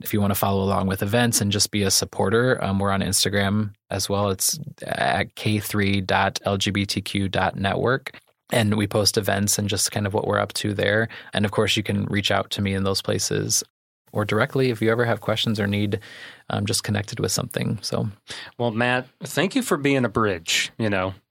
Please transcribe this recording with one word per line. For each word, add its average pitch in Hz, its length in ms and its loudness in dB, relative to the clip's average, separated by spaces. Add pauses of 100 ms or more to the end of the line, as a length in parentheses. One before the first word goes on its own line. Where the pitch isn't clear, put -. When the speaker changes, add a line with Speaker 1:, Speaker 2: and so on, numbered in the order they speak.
Speaker 1:
if - 100 -6
you 104 60 2
wanna 98 160 2
follow 98 260 2
along 95 240 2
with 95 160 0
events 113 380 2
and 101 100 0
just 101 220 0
be 104 100 0
a 95 80 2
supporter, 113 720 2
um, 95 160 0
we're 98 140 2
on 98 80 0
Instagram 101 720 0 (180)
as 95 180 -2
well. 101 220 0
It's - 300 -2 (220)
at - 520 -2
K 107 240 0
three 101 420 0
dot 95 440 0
L 98 120 0
G 98 140 -2
B 98 160 0
T - 140 -4
Q 98 280 -2
dot 92 280 -2
network. 101 560 -2 (380)
And 107 280 2
we 98 80 2
post 104 320 2
events 101 400 2
and 104 100 0
just 101 240 -2
kind 104 140 0
of 95 80 -2
what - 120 0
we're 104 120 2
up 101 160 0
to 104 180 -2
there. 104 380 0 (240)
And 101 100 2
of 101 60 2
course, - 260 2
you 107 60 0
can 101 240 0
reach 101 240 0
out 98 220 0
to 104 100 -2
me 98 100 0
in 95 100 0
those 98 200 0
places 104 600 0 (480)
or 104 140 -2
directly 127 460 2
if 113 100 -2
you 110 100 4
ever 117 140 4
have 113 160 0
questions 110 400 0
or 101 60 2
need, 104 340 0 (480)
um, 104 160 -2
just - 180 -2
connected 101 380 -4
with 101 100 0
something. - 520 -2
So, - 260 -2 (480)
Speaker 2:
Well, 120 140 0
Matt, 123 360 0 (160)
thank 160 320 -2
you 262 60 0
for 180 160 0
being 139 300 2
a - 20 2
bridge, 98 720 0
you 110 100 2
know, 95 240 0 (180)